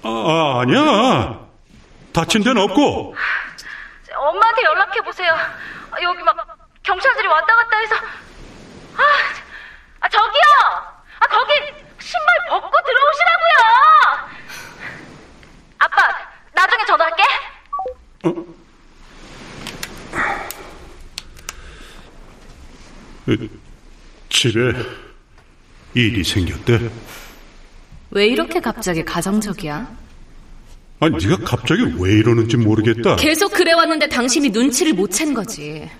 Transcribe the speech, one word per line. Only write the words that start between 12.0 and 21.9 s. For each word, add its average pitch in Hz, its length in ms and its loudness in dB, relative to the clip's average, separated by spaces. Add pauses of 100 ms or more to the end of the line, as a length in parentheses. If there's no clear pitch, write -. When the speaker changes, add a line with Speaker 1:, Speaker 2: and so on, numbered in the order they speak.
Speaker 2:
신발 698 340 0 (140)
벗고 381 220 -4 (160)
들어오시라고요! 453 1400 4 (1500)
아빠, 330 300 2 (460)
나중에 381 320 2
전화할게. 330 360 0 (1000)
Speaker 1:
어? 339 200 -2 (4000)